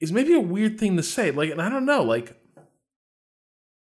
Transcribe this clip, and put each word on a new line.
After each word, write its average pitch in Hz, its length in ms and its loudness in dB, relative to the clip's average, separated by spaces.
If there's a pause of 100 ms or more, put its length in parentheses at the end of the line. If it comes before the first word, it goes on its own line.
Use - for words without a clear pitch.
is 160 120 -4
maybe 277 220 2
a 302 60 4
weird 208 380 -2
thing 196 200 2
to 156 40 0
say. 196 280 -2
Like, 147 200 0
and 156 120 -6
I 202 80 -2
don't 262 160 -2
know, 277 160 2
like, 120 340 -2 (1500)